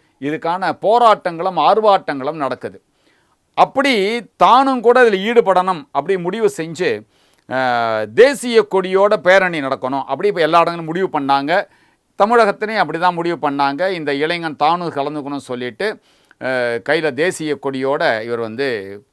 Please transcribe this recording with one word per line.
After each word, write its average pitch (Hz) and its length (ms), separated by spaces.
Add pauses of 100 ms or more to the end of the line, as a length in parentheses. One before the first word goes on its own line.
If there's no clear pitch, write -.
(200)
இதுக்கான 165 600
போராட்டங்களும் 185 760
ஆர்ப்பாட்டங்களும் 160 840
நடக்குது. 120 400 (720)
அப்படி 226 680 (140)
தானும் 254 460
கூட 240 280
இதுல 208 40
ஈடுபடணும் 185 800
அப்படி 160 260
முடிவு 196 400
செஞ்சு, 160 480 (440)
அஹ், 117 640
தேசிய 233 580
கொடியோட 190 460
பேரணி 180 440
நடக்கணும் 131 420
அப்படி 139 240
இப்ப 180 140
எல்லா 160 180
இடங்களும் 170 260
முடிவு 160 340
பண்ணாங்க. 139 480 (560)
தமிழகத்திலையும் 214 600
அப்படிதான் 170 300
முடிவு 165 360
பண்ணாங்க. 143 400
இந்த 156 240
இளைஞன் 160 420
தானும் 165 380
கலந்துக்கணும்னு 143 440
சொல்லிட்டு, 123 640 (400)
அஹ், 123 500
கையில 156 240
தேசிய 156 480
கொடியோட 135 600
இவர் 120 160
வந்து, 110 600 (140)